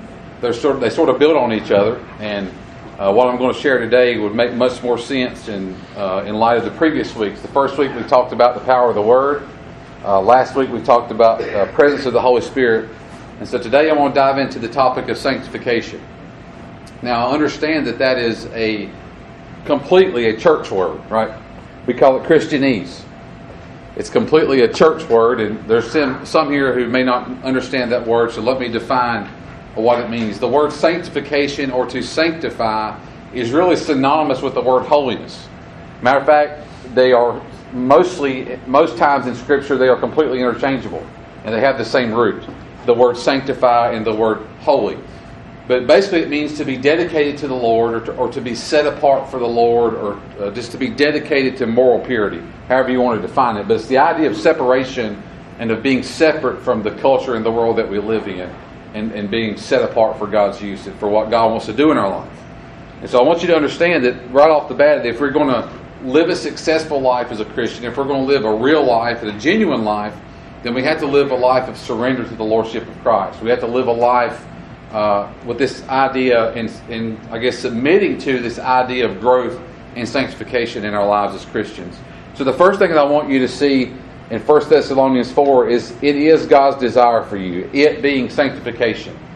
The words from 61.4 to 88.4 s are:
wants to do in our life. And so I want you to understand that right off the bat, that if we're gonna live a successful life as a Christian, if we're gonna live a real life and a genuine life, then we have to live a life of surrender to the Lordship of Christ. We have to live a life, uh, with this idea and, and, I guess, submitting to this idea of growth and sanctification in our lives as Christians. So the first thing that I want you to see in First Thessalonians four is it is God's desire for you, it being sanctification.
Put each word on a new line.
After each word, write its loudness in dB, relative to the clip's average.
wants -6
to -8
do 4
in 2
our 0
life. -10
And -12
so 4
I 8
want 4
you -4
to 4
understand 2
that 0
right 8
off 2
the -6
bat, 4
that -2
if -6
we're -2
gonna 0
live 2
a -2
successful -2
life 0
as -6
a -6
Christian, -6
if -8
we're -2
gonna -2
live 2
a 0
real 2
life 0
and -6
a -12
genuine 0
life, -4
then -6
we -4
have 0
to -4
live 2
a -2
life 2
of -12
surrender -2
to -10
the -6
Lordship -2
of -16
Christ. 0
We -6
have 2
to -4
live -2
a 2
life, 2
uh, 0
with -6
this -2
idea 2
and, -6
and, -8
I -8
guess, -2
submitting 0
to -2
this -8
idea 0
of -10
growth 0
and -6
sanctification -4
in -4
our 0
lives 0
as -12
Christians. -8
So -4
the 2
first 4
thing 4
that 2
I 6
want 0
you 2
to 2
see 0
in -4
First 4
Thessalonians 2
four 4
is 0
it 2
is 4
God's 6
desire 2
for -8
you, -6
it 2
being 0
sanctification. -4